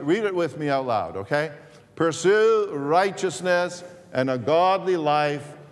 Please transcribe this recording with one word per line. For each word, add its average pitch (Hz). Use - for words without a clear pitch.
read 175
it 202
with 165
me 147
out 135
loud, 92
okay? 147
"Pursue 208
righteousness 175
and 131
a 127
godly 175
life 147